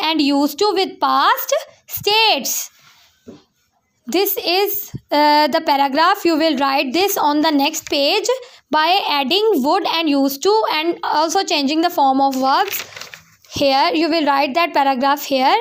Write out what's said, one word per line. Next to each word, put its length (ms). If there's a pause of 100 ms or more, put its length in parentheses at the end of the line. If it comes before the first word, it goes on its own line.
and 180
used 380
to 160
with 260
past 540 (320)
states. 840 (1400)
This 320
is, 520 (200)
uh, 380
the 120
paragraph. 640
You 120
will 200
write 360
this 260
on 240
the 80
next 400
page 360 (440)
by 380
adding 380 (100)
would 300
and 220
used 340
to 300
and 300
also 420
changing 380
the 80
form 300
of 140
verbs. 500 (680)
Here 440
you 140
will 180
write 280
that 200
paragraph 500
here. 360